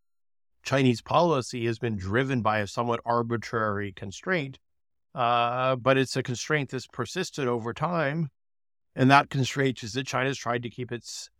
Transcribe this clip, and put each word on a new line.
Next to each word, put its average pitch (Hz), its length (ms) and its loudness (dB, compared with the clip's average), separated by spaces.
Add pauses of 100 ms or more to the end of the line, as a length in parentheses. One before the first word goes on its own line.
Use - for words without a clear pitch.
(600)
Chinese 131 400 4
policy 135 640 0
has 113 140 -2
been 117 180 -2
driven 120 440 0
by 107 180 2
a 101 80 -2
somewhat 120 380 -2
arbitrary 113 840 0
constraint, 139 680 -6 (540)
uh, 123 600 2
but 131 220 4
it's 131 180 0
a 135 80 0
constraint 151 460 -2
that's 127 180 -8
persisted 143 600 -6
over 117 260 -4
time. 160 560 -2 (640)
And 131 160 6
that 143 180 6
constraint 135 540 0
is 107 100 -10
that 131 140 -4
China's 131 300 -2
tried 120 260 -4
to 120 60 -8
keep 120 220 -10
its - 380 -12 (100)